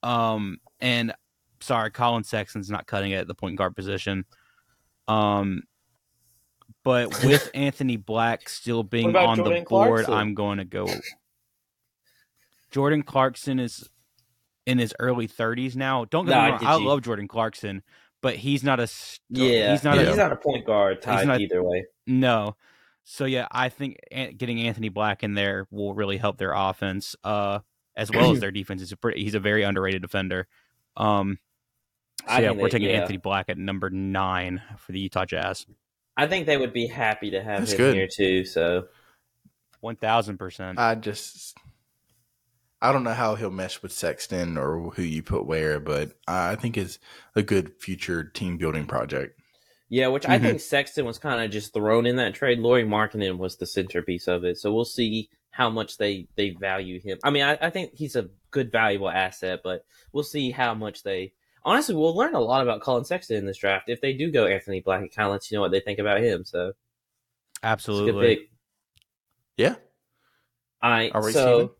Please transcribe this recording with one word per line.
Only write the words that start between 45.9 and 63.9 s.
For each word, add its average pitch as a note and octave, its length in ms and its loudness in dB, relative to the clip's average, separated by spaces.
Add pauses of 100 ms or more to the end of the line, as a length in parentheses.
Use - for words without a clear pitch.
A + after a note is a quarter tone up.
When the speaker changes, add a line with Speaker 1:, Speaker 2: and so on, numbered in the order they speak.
Speaker 3:
I F2+ 300 -2
think A#2 200 -4
it's F#2 220 -6 (380)
a G#2+ 60 2
good F#2+ 380 0
future F2 440 -6
team F2+ 340 -6
building D#2 280 -2
project. C2+ 540 -6 (480)
Speaker 2:
Yeah, B2+ 200 2
which C#3+ 180 -2
I - 120 6
Speaker 3:
Mm-hmm. - 40 4
Speaker 2:
think A2+ 180 2
Sexton C#3 440 -2
was A#2 140 -6
kinda A#2+ 300 -2
just G2+ 260 -6
thrown A2 320 4
in B2 100 2
that A#2 180 0
trade. B2 240 2
Lauri A#2+ 260 6
Markkanen G#2 540 0
was F#2 180 -6
the F2+ 100 -8
centerpiece F2+ 600 -4
of F2+ 180 0
it, F2 140 -2
so G#2 160 -2
we'll A#2 100 2
see A2 440 -4 (220)
how A#2+ 200 0
much A2 280 -6
they, G2+ 360 -2
they G2+ 160 -2
value F#2 500 -6
him. F#2+ 220 -10
I C#3+ 80 2
mean, C#3+ 140 2
I, D3 160 0
I E3 100 -2
think F3+ 240 -8
he's D3 220 -6
a F#2+ 140 -4 (200)
good, B2+ 220 -2
valuable G2+ 380 2
asset, F#2 520 -2
but F#2 220 -6 (280)
we'll C#3+ 120 -2
see C#3 260 -4
how A#2+ 240 -2
much G#2+ 300 -8
they, F#2+ 300 -6 (300)
honestly, A#3 300 2
we'll D#3+ 220 2
learn D4 180 2
a F#3+ 60 2
lot C3 220 2
about A#2 180 0
Colin B2 240 0
Sexton F3 320 -4
in G2 100 -4
this G2 120 -8
draft. G2 320 0